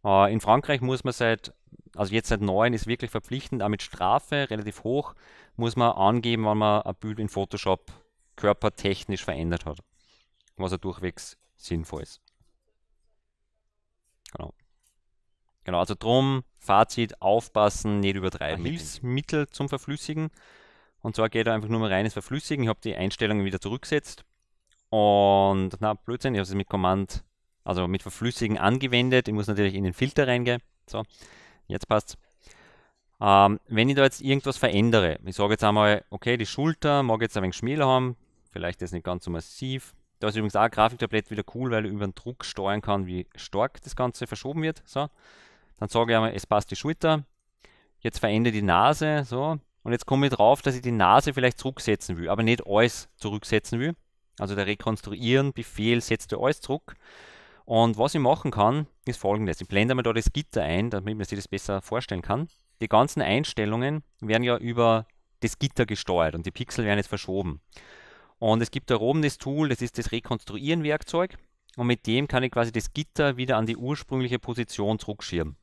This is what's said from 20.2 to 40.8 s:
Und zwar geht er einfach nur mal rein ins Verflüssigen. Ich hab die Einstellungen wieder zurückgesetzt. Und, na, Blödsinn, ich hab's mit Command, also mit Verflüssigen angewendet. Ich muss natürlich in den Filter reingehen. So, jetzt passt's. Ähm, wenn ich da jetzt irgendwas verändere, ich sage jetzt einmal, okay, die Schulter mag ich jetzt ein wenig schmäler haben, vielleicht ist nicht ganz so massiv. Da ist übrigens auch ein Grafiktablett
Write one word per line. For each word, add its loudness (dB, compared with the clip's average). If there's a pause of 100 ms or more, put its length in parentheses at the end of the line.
Und -6
zwar 2
geht 0
er 2
einfach -2
nur 0
mal 0
rein 2
ins -4
Verflüssigen. -4
Ich 2
hab -2
die -6
Einstellungen -2
wieder -4
zurückgesetzt. -6 (640)
Und, 4
na, 0
Blödsinn, -4
ich 0
hab's -4
mit -4
Command, 0 (400)
also -2
mit -4
Verflüssigen -4
angewendet. 2
Ich -2
muss -2
natürlich 0
in -4
den -2
Filter 0
reingehen. 0 (260)
So, -8 (640)
jetzt -8
passt's. 0 (1040)
Ähm, 8
wenn 2
ich 0
da 6
jetzt 2
irgendwas -2
verändere, 4
ich -10
sage 2
jetzt 0
einmal, 4
okay, -2
die -4
Schulter 0
mag 2
ich 0
jetzt -2
ein 0
wenig -2
schmäler -2
haben, 2 (360)
vielleicht -6
ist -8
nicht -8
ganz -6
so -6
massiv. -10 (260)
Da -2
ist -6
übrigens -2
auch 4
ein 4
Grafiktablett 0